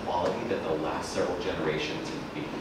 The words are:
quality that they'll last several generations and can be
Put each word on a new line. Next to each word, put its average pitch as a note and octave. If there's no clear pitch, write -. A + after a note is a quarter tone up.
quality D3+
that -
they'll -
last -
several -
generations -
and D3+
can -
be -